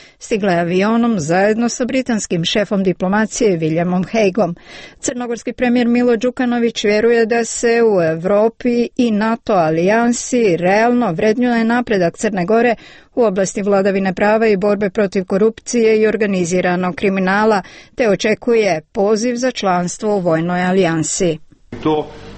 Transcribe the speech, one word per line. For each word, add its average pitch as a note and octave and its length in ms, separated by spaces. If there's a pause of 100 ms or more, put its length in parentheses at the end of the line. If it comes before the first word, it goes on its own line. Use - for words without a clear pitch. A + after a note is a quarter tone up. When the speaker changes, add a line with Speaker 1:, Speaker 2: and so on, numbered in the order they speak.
(180)
Speaker 1:
Stigla G3+ 340
je E3+ 80
avionom G#3+ 580
zajedno G3 500
sa B3 160
britanskim A#3 600
šefom G3+ 380
diplomacije F#3+ 760
Williamom E3+ 540
Hagueom. G3 440 (440)
Crnogorski A#3+ 520
premijer A#3+ 360
Milo A#3+ 280
Đukanović A#3+ 680
vjeruje A3+ 420
da A#3 180
se A#3 380
u G#3 200
Evropi G#3 920
i A#3+ 140
nato A3 420
alijansi G3+ 1040
realno G#3+ 560
vrednuje A3+ 520
napredak A3+ 520
Crne G3 300
Gore A#3 280 (400)
u B3+ 80
oblasti G3 400
vladavine G3 520
prava G#3+ 320
i G#3 100
borbe G3+ 340
protiv G3 340
korupcije A3 760
i G#3+ 60
organiziranog F#3 880
kriminala, G3 680 (320)
te A#3+ 160
očekuje G#3 680 (120)
poziv A3 440
za B3 140
članstvo F#3+ 680
u G3 40
vojnoj F3 440
alijansi. E3+ 720 (440)
Speaker 2:
To D3+ 240 (320)